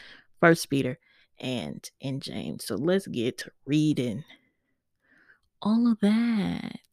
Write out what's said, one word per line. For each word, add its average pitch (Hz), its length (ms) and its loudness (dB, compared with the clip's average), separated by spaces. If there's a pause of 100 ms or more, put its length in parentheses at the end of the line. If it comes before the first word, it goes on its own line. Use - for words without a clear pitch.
(380)
First 170 300 4
Peter, 127 300 -2 (400)
and 120 520 -8 (100)
in 135 200 -6
James. - 460 -10
So 101 100 -6
let's 180 300 0
get 120 320 -4
to - 140 -14 (120)
reading 143 600 0 (1400)
all 233 300 4
of 214 100 2
that. 214 800 0 (140)